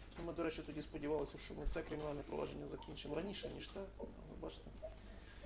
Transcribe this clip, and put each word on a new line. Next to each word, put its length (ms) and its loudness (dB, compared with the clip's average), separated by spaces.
Ну, 60 0
ми, 80 2
до 100 2
речі, 240 2
тоді 160 -2
сподівалися, 560 2
що 160 -4
ми 120 4
це 160 6
кримінальне 400 2
провадження 460 2
закінчимо 460 -2
раніше, 420 2
ніж 120 -4
те. 120 -4
Ви 400 -6
бачите, 300 -4